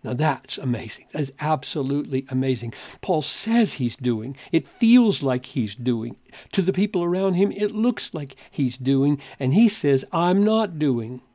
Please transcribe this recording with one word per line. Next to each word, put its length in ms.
Now 100
that's 420
amazing. 540
That 120
is 180
absolutely 880
amazing. 460
Paul 220
says 500
he's 240
doing. 400
It 120
feels 560
like 260
he's 280
doing. 400
To 100
the 100
people 300
around 320
him, 160
it 240
looks 400
like 220
he's 240
doing. 440
And 120
he 160
says, 440
"I'm 320
not 340
doing. 440